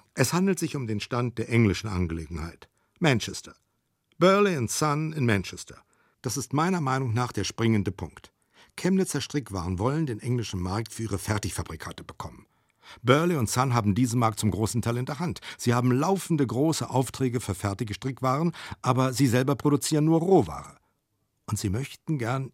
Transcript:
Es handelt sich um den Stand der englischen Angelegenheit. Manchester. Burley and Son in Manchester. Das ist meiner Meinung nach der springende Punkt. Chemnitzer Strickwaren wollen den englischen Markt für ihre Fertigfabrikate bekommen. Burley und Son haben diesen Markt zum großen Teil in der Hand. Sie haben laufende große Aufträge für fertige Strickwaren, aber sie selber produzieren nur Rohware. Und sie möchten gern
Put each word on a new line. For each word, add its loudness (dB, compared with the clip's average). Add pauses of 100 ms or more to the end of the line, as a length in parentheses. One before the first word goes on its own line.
(140)
Es 2
handelt 2
sich -4
um -6
den -4
Stand -4
der -6
englischen 4
Angelegenheit. -4 (300)
Manchester. 0 (640)
Burley 4
and 0
Son -2
in 0
Manchester. -2 (400)
Das -4
ist -6
meiner 0
Meinung -2
nach -2
der -4
springende 0
Punkt. -14 (420)
Chemnitzer 0
Strickwaren -4
wollen 0
den -6
englischen -4
Markt -4
für -8
ihre -4
Fertigfabrikate -6
bekommen. -14 (560)
Burley 4
und 0
Son 0
haben 2
diesen 2
Markt 0
zum 2
großen -2
Teil -2
in -4
der -6
Hand. -6 (180)
Sie 2
haben 4
laufende 0
große 0
Aufträge -2
für -4
fertige -4
Strickwaren, -2 (300)
aber 2
sie 4
selber 2
produzieren 2
nur 4
Rohware. 2 (720)
Und -6
sie -2
möchten -4
gern -4